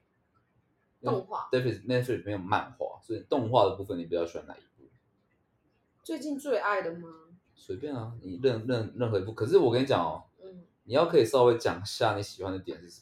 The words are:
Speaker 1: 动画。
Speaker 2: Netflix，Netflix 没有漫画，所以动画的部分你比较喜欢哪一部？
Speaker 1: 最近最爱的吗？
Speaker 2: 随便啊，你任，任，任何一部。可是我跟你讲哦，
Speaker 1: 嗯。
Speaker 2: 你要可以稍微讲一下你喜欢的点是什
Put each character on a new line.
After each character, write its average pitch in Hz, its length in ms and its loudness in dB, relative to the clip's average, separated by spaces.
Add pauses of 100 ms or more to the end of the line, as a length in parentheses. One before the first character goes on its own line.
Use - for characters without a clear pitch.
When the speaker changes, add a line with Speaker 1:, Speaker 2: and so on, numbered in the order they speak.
(1000)
Speaker 1:
动 185 240 -2
画。 - 260 -8
Speaker 2:
Netflix，Netflix 123 760 -2
没 101 60 -6
有 104 60 -4
漫 92 400 -2
画， - 240 -8
所 - 140 -8
以 - 40 -6 (100)
动 127 200 0
画 117 160 8
的 95 100 2
部 98 80 -8
分 95 140 -6
你 82 80 -8
比 82 100 -4
较 85 100 0
喜 82 120 -10
欢 76 100 -12
哪 - 80 -16
一 - 40 -20
部？ - 280 -20 (1160)
Speaker 1:
最 320 160 -8
近 285 180 -6
最 262 200 -2
爱 196 240 0
的 165 120 -6
吗？ 170 160 -14 (460)
Speaker 2:
随 - 220 -10
便 143 180 -8
啊， 117 260 -8
你 90 220 -10
任， 113 240 2
任， 117 280 -2
任 120 140 0
何 104 100 2
一 90 40 -4
部。 110 100 -8
可 110 120 -2
是 170 120 4
我 143 140 4
跟 127 100 2
你 135 40 0
讲 107 200 2
哦， 78 180 -8 (200)
Speaker 1:
嗯。 185 200 -18 (200)
Speaker 2:
你 104 100 -12
要 156 120 6
可 165 140 6
以 117 60 8
稍 127 180 4
微 120 140 8
讲 90 240 -2
一 101 40 -10
下 107 300 0
你 101 80 -4
喜 - 200 -12
欢 95 100 -4
的 92 60 -8
点 - 220 -12
是 87 80 -20
什 - 120 -20